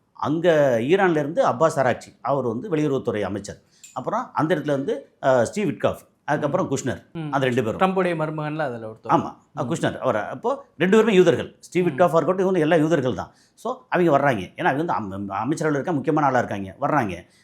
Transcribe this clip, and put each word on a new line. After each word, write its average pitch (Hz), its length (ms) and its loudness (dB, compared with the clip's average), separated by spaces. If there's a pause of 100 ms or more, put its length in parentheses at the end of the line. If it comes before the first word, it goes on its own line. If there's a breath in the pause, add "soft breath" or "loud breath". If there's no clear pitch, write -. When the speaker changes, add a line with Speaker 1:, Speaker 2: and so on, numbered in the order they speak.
(120)
Speaker 1:
அங்க 151 680 2
ஈரான்ல 175 360 2
இருந்து 165 300 0
அப்பாஸ் 151 320 2
அராக்ச்சி, 127 420 0
அவர் 127 260 -2
வந்து 127 240 -4
வெளியுறவுத்துறை 135 500 0
அமைச்சர். 98 420 -6 (300 loud breath)
அப்புறம் 170 400 -6
அந்த 160 220 0
இடத்துல 147 180 -2
இருந்து, 196 360 -4 (160)
அ, 131 200 4
ஸ்டீவ் 196 240 -2
விட்காஃப், - 300 -2 (260)
அதுக்கப்புறம் 147 420 -2
Speaker 2:
ம். 131 60 -4
Speaker 1:
குஷ்னர், 127 400 -6
Speaker 2:
ம். 156 180 -10
Speaker 1:
அந்த 139 160 0
ரெண்டு 123 180 0
பேரும். 107 160 -4
Speaker 2:
ட்ரம்புடைய 185 360 0
மருமகன்ல 156 420 -6
அதுல 117 320 -6
ஒருத்தர். - 180 -16
Speaker 1:
ஆமா, 104 280 0 (220)
அ, 156 60 -4
Speaker 2:
ம். 123 60 -6
Speaker 1:
குஷ்னர் 165 280 -2
அவர். 120 180 0
அப்போ 165 480 -4 (140)
ரெண்டு 185 180 4
பேருமே 220 180 4
யூதர்கள். 160 440 4
ஸ்டீவ் - 260 -2
Speaker 2:
ம். 175 40 2
Speaker 1:
விட்காஃபா 160 260 2
இருக்கட்டும், 180 240 2
இவங்க 185 200 0
எல்லா 156 180 4
யூதர்கள் 147 380 2
தான். 85 160 -8 (240 soft breath)
So 247 220 -8 (120)
அவங்க 160 300 4
வர்றாங்க, 120 380 0
ஏன்னா 147 60 -8
அவங்க 156 220 0
வந்து 165 80 -4
அம்-, 98 280 -6
அம்-, 101 80 -8
அமைச்சரவையில் 147 440 -2
இருக்க 135 200 -4
முக்கியமான 151 340 0
ஆளா 127 120 2
இருக்காங்க, 101 420 -4
வர்றாங்க. 120 460 -2 (180 soft breath)